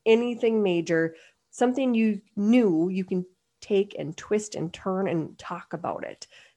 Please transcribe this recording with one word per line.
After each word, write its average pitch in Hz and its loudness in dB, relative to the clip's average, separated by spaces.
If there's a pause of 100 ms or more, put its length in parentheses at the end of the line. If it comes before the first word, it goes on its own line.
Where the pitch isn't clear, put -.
anything 226 2
major, 170 2 (360)
something 254 0
you 220 2 (160)
new 202 4
you 190 -4
can 180 -2 (360)
take 202 0
and 151 -8
twist - -4
and 160 -6
turn 190 -4
and 160 -4
talk - -12
about 156 -8
it, - -14 (300)